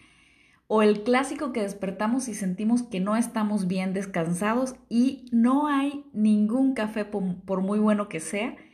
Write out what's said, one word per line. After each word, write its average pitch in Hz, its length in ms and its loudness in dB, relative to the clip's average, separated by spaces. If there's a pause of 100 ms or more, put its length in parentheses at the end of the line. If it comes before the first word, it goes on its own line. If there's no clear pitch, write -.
(720)
O 214 100 4
el 208 200 4
clásico 277 500 0
que 226 100 -4
despertamos 202 680 -4
y 208 60 -8
sentimos 214 500 0
que 185 160 -4
no 202 160 0
estamos 214 500 0
bien 185 260 -2
descansados 196 840 -2 (120)
y 254 440 0
no 254 340 4
hay 285 460 0
ningún 214 640 2
café, 214 300 -4
po-, 185 400 -4
por 190 180 -2
muy 208 180 0
bueno 208 280 2
que 160 120 -8
sea, 214 340 -6 (200)